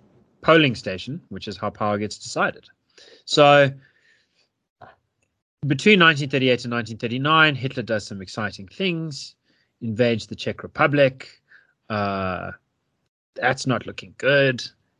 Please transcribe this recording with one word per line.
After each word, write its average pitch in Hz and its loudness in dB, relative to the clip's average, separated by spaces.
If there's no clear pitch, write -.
polling 156 4
station, 101 -10
which 95 -12
is 101 -8
how 104 -6
power 104 -4
gets 104 -8
decided. - -6
So 143 6
between 185 4
nineteen 160 4
thirty-eight 127 2
and 120 -8
nineteen 117 -6
thirty-nine, 147 2
Hitler 127 -6
does 107 -4
some 98 -12
exciting 98 -10
things, 165 -6
invades 117 0
the - -14
Czech - -8
Republic. 139 0
Uh, 95 -4
that's 131 -4
not 120 -2
looking - -16
good. 135 2